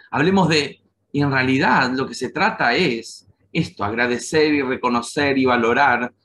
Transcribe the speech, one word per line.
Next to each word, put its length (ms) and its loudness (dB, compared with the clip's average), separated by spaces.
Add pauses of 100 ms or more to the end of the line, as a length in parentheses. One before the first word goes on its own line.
(120)
hablemos 380 2
de, 320 -2 (320)
y 80 0
en 100 0
realidad 600 2
lo 160 -2
que 60 -12
se 160 -6
trata 460 0
es 520 -4 (240)
esto, 320 -4
agradecer 680 0
y 80 0
reconocer 760 -2
y 80 2
valorar 680 2 (100)